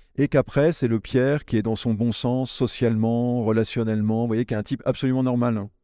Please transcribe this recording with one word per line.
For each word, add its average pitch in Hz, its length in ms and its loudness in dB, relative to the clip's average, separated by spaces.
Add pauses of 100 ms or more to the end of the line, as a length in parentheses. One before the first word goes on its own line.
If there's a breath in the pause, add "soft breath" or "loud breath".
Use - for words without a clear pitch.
(180)
Et 143 100 2
qu'après, 143 440 2
c'est 135 160 0
le 113 120 2
Pierre 135 460 0
qui 117 120 -2
est 110 40 2
dans 110 140 -2
son 113 180 -2
bon 113 180 0
sens, 127 400 -2
socialement, 117 920 0
relationnellement, 110 760 0
vous 120 60 0
voyez, 113 180 0
qui - 80 -4
est 110 40 -2
un 107 60 -2
type - 220 -6
absolument 131 380 0
normal, 120 340 0
hein. 101 120 -6 (140)